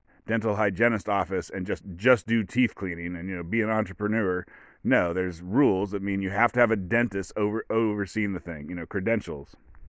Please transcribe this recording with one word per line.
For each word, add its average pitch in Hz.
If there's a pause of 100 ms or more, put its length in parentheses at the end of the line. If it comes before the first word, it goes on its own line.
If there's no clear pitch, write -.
(280)
dental 110
hygienist 107
office 95
and 92
just, 98 (120)
just 113
do 113
teeth 123
cleaning 87
and, 90
you 92
know, 87
be 104
an 107
entrepreneur. 104 (380)
No, 101
there's 90
rules 98
that 98
mean 98
you 95
have 110
to 127
have 113
a 110
dentist 98
over-, 104
overseeing 104
the 90
thing, 76
you 87
know, 85
credentials. 92 (340)